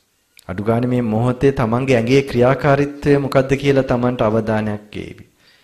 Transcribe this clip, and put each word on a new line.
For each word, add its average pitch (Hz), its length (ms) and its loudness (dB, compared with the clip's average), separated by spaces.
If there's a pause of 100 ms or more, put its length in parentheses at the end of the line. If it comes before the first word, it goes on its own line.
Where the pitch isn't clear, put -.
(440)
අඩු 95 200 -10
ගානේ 117 260 0
මේ 123 140 0
මොහොතේ 123 480 0
තමන්ගේ 127 460 0
ඇඟේ 123 260 2
ක්‍රියාකාරීත්වය 139 960 2
මොකද්ද 135 360 0
කියලා 135 280 2
තමන්ට 123 380 -2
අවධානයක් 107 760 -2
ඒවි. - 280 -14 (380)